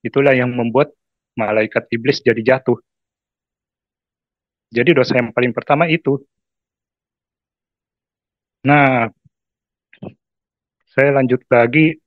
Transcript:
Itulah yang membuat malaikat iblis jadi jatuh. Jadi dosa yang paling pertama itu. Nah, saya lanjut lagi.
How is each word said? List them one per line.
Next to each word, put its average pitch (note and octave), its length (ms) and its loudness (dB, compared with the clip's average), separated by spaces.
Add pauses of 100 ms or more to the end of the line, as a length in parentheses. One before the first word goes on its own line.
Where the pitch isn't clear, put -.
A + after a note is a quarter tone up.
Itulah C#3 320 0
yang B2 220 0
membuat B2 400 -2 (420)
malaikat A2 560 -2
iblis A#2+ 320 -4
jadi A#2 160 0
jatuh. B2+ 380 0 (1900)
Jadi A#2+ 240 0
dosa B2+ 240 0
yang A#2 80 -6
paling B2 240 -2
pertama D3 320 -2
itu. D3+ 320 -2 (2500)
Nah, C3+ 460 2 (1800)
saya C#3 140 2 (120)
lanjut B2+ 300 -2
lagi. C3 560 2